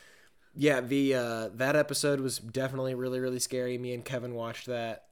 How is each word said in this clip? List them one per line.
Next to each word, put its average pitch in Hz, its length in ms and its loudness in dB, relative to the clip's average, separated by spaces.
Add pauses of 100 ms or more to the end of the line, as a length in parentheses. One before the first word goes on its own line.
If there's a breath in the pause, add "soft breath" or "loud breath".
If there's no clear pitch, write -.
(540 loud breath)
yeah, 139 260 4
the, 135 340 4
uh, 117 400 0
that 131 220 2
episode 147 440 2
was 131 180 -2
definitely 131 560 -2
really, 127 240 -2
really 127 220 -2
scary. 127 360 -2
Me 123 180 -4
and 120 100 -8
Kevin 123 300 -6
watched 117 320 -6
that. 117 460 -6